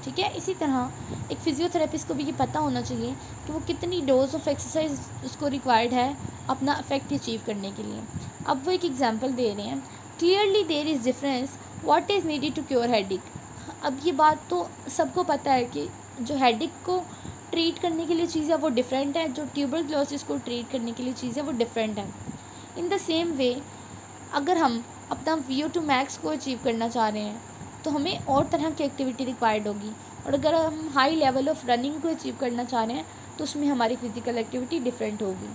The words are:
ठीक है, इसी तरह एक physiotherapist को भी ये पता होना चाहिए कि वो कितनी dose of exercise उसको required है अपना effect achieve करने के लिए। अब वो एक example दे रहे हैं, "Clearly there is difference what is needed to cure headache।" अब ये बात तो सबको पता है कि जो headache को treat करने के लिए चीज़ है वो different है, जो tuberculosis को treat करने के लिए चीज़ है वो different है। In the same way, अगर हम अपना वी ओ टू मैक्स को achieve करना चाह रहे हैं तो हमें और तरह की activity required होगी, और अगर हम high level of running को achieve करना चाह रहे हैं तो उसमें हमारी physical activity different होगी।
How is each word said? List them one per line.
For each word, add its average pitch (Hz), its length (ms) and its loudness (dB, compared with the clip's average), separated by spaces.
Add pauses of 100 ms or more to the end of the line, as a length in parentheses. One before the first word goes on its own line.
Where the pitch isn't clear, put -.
ठीक 262 160 -6
है, 370 180 2
इसी 370 160 -4
तरह 262 380 0 (400)
एक - 60 -4
physiotherapist 320 720 0
को 339 60 -2
भी 285 100 -2
ये 285 80 -2
पता 269 280 0
होना 269 220 2
चाहिए 240 300 -2 (360)
कि 302 60 -6
वो 311 60 -2
कितनी 349 420 -2
dose 262 340 4
of 311 120 -2
exercise 294 800 -2
उसको 285 220 -4
required 240 460 2
है 254 220 2 (340)
अपना 269 300 2
effect 277 340 -2
achieve 226 320 -2
करने 202 260 -4
के 208 120 -8
लिए। 208 180 -8 (460)
अब 262 180 0
वो 359 60 2
एक 370 140 2
example 254 460 2
दे 240 220 2
रहे 202 120 -4
हैं, 269 180 -6 (360)
"Clearly 392 480 6
there 302 200 0
is 285 160 0
difference 262 840 -2
what 320 260 6
is 381 140 2
needed 302 320 0
to 302 100 -4
cure 240 220 2
headache।" - 960 -2
अब 269 220 0
ये 349 60 4
बात 302 380 6
तो 349 180 0 (220)
सबको 320 340 0
पता 285 280 2
है 247 140 4
कि 170 220 -4 (340)
जो 262 160 -2
headache 247 340 4 (140)
को 359 160 2 (500)
treat 330 280 2
करने 330 260 0
के 320 80 2
लिए 330 140 2
चीज़ 311 240 0
है 320 60 6
वो 302 120 2
different 262 480 2
है, 320 160 2
जो 294 140 -4
tuberculosis 285 760 0
को 285 140 -2
treat 240 340 -4
करने 233 200 -2
के 240 120 -6
लिए 247 100 -2
चीज़ 240 220 -4
है 285 60 -2
वो 277 100 -2
different 226 460 0
है। 196 100 -4 (680)
In 349 120 -2
the 392 120 2
same 330 360 0
way, 247 180 4 (760)
अगर 294 240 4
हम 240 260 4 (280)
अपना 311 220 0 (140)
वी 262 160 0
ओ 311 40 0
टू 330 140 0
मैक्स 277 360 2
को 311 120 -2
achieve 269 340 -2
करना 233 260 2
चाह 226 180 4
रहे 214 140 0
हैं 208 200 -6 (420)
तो 311 80 0
हमें 302 340 0
और 277 200 6
तरह 311 240 2
की 311 140 -2
activity 269 420 0
required 220 420 2
होगी, 208 240 -4 (340)
और 269 80 0
अगर 294 220 4
हम 311 420 0
high 277 180 6
level 269 320 4
of 302 160 0
running 254 380 2
को 330 60 0
achieve 269 320 -2
करना 247 240 0
चाह 233 200 0
रहे 233 140 -2
हैं 320 80 -6 (320)
तो 311 60 -4
उसमें 294 240 0
हमारी 247 280 4
physical 240 420 -4
activity 247 420 -2
different 220 420 -2
होगी। 196 340 -4